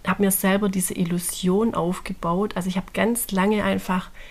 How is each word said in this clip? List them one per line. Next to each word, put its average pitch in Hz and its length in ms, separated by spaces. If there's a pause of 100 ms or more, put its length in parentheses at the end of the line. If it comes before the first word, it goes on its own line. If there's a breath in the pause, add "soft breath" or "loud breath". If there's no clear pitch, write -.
hab 190 140
mir 196 100
selber 196 380
diese 190 240
Illusion 185 840
aufgebaut. 180 800
Also 185 140
ich 185 80
hab - 160
ganz 220 380
lange 196 340
einfach 190 440 (220 loud breath)